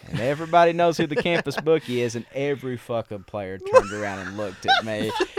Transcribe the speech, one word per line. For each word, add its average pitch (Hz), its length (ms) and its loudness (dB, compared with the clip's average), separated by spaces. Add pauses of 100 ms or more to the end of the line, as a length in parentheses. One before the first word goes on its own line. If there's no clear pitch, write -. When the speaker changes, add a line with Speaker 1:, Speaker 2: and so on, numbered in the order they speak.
Speaker 1:
And - 140 -6
everybody 165 500 4
knows 170 260 4
who 170 100 2
the 143 100 -4
campus 170 400 0
Speaker 2:
<laughs> - 40 -4
Speaker 1:
bookie 143 400 2
is, 117 140 -2
and 113 180 -6
every 131 440 -4
fucking 110 460 -8
player 95 340 -8
turned 392 340 2
around 104 280 -6
and 95 180 -10
looked 101 300 -8
at 698 180 2
me 107 260 -4 (280)